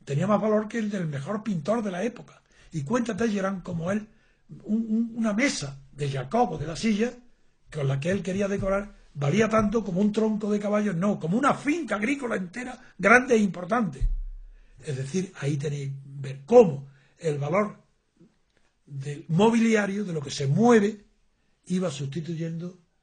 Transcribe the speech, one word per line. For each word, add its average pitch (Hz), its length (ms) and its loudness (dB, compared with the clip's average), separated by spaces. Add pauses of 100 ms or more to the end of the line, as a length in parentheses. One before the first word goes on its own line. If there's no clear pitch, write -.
tenía 147 240 -2
más 202 140 2
valor 214 260 2
que 233 120 -6
el 214 100 -2
del 185 180 -4
mejor 151 340 -6
pintor 202 400 -2
de 208 100 -4
la 180 120 -6
época. - 380 -10 (320)
Y 156 80 -4
cuenta 233 340 -2
Talleyrand 196 480 -2
como 170 280 -4
él, 214 180 -4 (540)
un, 226 260 -2
un, 226 260 0
una 226 160 0
mesa 202 480 -2 (140)
de 143 160 -4
Jacob 139 440 0
o 156 40 -6
de 147 100 -8
la 165 80 -8
silla 220 380 0 (580)
con 143 160 -4
la 139 120 0
que 156 100 -2
él 196 120 0
quería 190 280 -2
decorar, 196 440 -2 (200)
valía 160 340 2
tanto 214 360 2
como 185 180 -2
un 208 100 4
tronco 214 400 0
de 208 80 2
caballo, 208 340 0
no, 175 260 0
como 165 180 0
una 269 160 4
finca 285 420 -2
agrícola 233 400 -2
entera, 240 640 -10
grande 240 380 6
e - 20 8
importante. 185 720 0 (720)
Es 135 140 -6
decir, 180 420 -4
ahí 147 160 -2
tenéis 143 360 -4 (120)
ver - 420 -12
cómo 220 440 6 (300)
el 151 180 -2
valor 180 420 -2 (1040)
del 143 440 -10
mobiliario, 208 720 4
de 180 100 -6
lo 156 80 -6
que 135 100 -10
se 139 160 -4
mueve, 214 580 6 (640)
iba 180 240 0
sustituyendo 165 880 -8 (240)